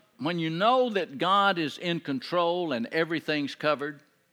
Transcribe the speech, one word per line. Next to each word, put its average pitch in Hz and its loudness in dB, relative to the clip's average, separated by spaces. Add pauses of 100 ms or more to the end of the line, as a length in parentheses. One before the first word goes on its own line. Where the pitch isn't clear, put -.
(180)
when 170 -2
you 165 -2
know 233 2
that 180 -4
God 196 4
is 151 -4
in 170 -2
control 170 0
and 117 -2
everything's 156 -2
covered, 147 -2 (320)